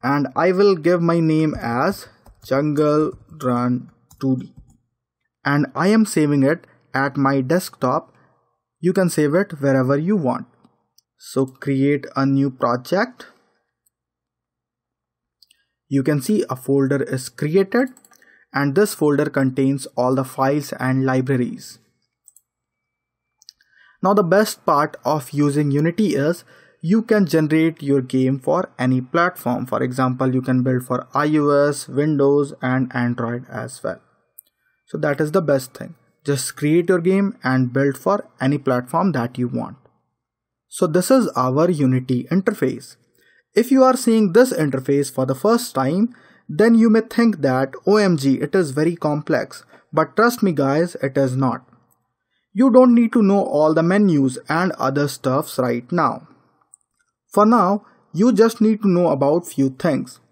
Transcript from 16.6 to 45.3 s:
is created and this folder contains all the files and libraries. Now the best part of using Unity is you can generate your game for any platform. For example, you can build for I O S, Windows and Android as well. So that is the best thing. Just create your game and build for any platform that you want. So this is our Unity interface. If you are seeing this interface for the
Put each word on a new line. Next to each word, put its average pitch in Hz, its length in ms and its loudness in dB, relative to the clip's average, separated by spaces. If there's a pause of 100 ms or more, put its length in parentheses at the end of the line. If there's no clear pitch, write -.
is 127 280 -6
created 196 600 -2 (640)
and 143 220 -2
this 208 180 0
folder 147 360 0
contains 135 560 -2 (100)
all 127 180 0
the 131 100 -2
files 139 500 -4
and 131 320 -2
libraries. 131 720 -2 (2250)
Now 190 100 2
the 202 100 2
best 190 420 0
part 151 380 0
of 143 280 -4
using 143 400 0
Unity 160 440 0
is 147 280 -2 (380)
you 196 200 0
can 214 240 2
generate 160 560 0
your 139 200 0
game 131 380 -2
for 165 380 -2
any 127 240 0
platform. 131 640 -4
For 117 160 -4
example, 127 520 -2
you 127 80 0
can 127 220 -2
build 127 220 -2
for 123 280 -6
I 151 240 0
O 147 120 0
S, 143 380 0
Windows 143 720 0
and 131 320 -2
Android 120 560 -4
as 123 340 -12
well. - 180 -8 (840)
So - 120 -12
that 151 200 -2
is 151 120 -2
the 185 100 2
best 143 340 -2
thing. - 200 -16 (280)
Just 143 320 -4
create 165 340 0
your 185 100 2
game 190 440 0
and 127 300 0
build 139 240 0
for - 300 -2 (140)
any 139 160 0
platform 139 560 -2
that 123 240 -6
you 123 100 -2
want. 120 300 -8 (880)
So - 200 -2
this 170 220 0
is 254 260 4
our 131 340 2
Unity 131 640 0
interface. 165 640 -2 (580)
If 233 160 2
you 262 120 6
are 254 140 4
seeing 220 360 2
this 254 180 4
interface 139 600 -2
for 131 140 -2
the 131 80 -2